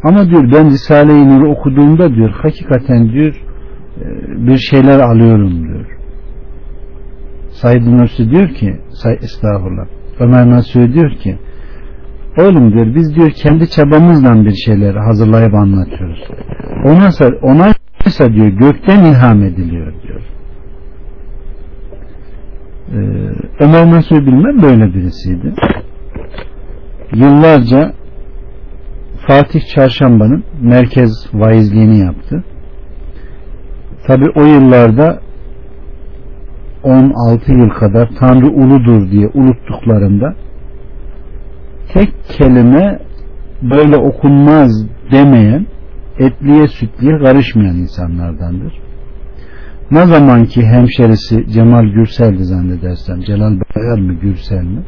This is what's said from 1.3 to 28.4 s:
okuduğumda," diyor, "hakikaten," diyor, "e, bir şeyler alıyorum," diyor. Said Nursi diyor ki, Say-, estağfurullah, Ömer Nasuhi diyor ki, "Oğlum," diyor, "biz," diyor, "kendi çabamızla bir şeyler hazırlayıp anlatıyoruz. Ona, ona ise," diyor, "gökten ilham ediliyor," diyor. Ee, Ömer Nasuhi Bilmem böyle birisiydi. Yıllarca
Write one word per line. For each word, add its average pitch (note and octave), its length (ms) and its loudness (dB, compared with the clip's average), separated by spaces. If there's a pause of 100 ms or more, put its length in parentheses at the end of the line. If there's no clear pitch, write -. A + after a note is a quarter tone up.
okuduğumda," C#3+ 640 2
diyor, A2 160 2
"hakikaten," A#2+ 840 -2
diyor, D3 220 0 (640)
"e, - 40 -12 (420)
bir C3 100 4
şeyler C3+ 440 2
alıyorum," A2 640 2
diyor. - 220 -10 (1600)
Said A#2+ 360 0
Nursi A#2+ 440 2
diyor F#3 180 2
ki, F#2+ 280 -4 (140)
Say-, - 320 -4
estağfurullah, F#2 640 -6 (340)
Ömer B2 300 4
Nasuhi A#2+ 440 2
diyor D#3 160 2
ki, - 280 -6 (1000)
"Oğlum," D#3+ 340 4
diyor, A2+ 220 0
"biz," D#3 200 0
diyor, D#3+ 160 4
"kendi D#3+ 400 0
çabamızla D3 760 4
bir G2+ 100 2
şeyler G2+ 400 0
hazırlayıp A2 600 2
anlatıyoruz. G2 680 -2 (600)
Ona, F3 260 4 (320)
ona D#3+ 300 4 (340)
ise," C3+ 280 2
diyor, G#2+ 140 4
"gökten C#3+ 560 4
ilham B2 380 4
ediliyor," E2+ 500 -4 (100)
diyor. - 180 -12 (2750)
Ee, A#2+ 40 -6 (640)
Ömer E3 300 6
Nasuhi D#3+ 360 4
Bilmem F#3+ 360 4
böyle A2 320 4
birisiydi. F2+ 580 -6 (1600)
Yıllarca C#3 800 4 (1300)